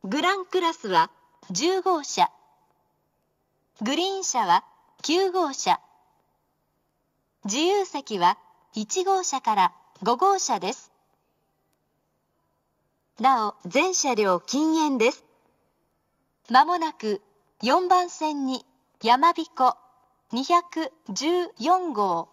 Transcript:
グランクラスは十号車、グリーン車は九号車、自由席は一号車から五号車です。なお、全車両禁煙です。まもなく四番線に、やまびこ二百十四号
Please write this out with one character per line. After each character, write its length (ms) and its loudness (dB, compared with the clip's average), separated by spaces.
グ 180 -4
ラ 140 0
ン 100 -10
ク 140 -2
ラ 120 0
ス 160 -10
は 220 2
十 320 -2
号 200 0
車、 280 0
グ 120 -2
リ 100 -2
ー 160 -4
ン 40 -10
車 220 -2
は 180 4
九 280 0
号 220 -2
車、 280 -2
自 140 -4
由 260 2
席 340 -8
は 200 2
一 320 -4
号 180 0
車 200 -6
か 120 0
ら 200 2
五 140 0
号 220 2
車 200 -4
で 140 -6
す。 180 -16
な 300 2
お、 60 -6
全 280 0
車 200 -2
両 260 2
禁 340 -2
煙 220 0
で 160 2
す。 120 -16
ま 160 6
も 140 0
な 160 -4
く 260 -6
四 280 2
番 200 4
線 380 -4
に、 180 -6
や 160 4
ま 160 4
び 120 -6
こ 300 0
二 120 -4
百 460 0
十 480 -2
四 340 0
号 400 -2